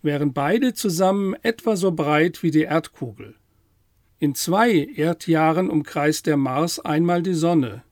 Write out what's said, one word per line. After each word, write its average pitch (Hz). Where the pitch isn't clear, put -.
wären 147
beide 208
zusammen 190
etwa 226
so 185
breit 156
wie 160
die 151
Erdkugel. 127
In 143
zwei 208
Erdjahren 160
umkreist 151
der 151
Mars 139
einmal 175
die 185
Sonne. 151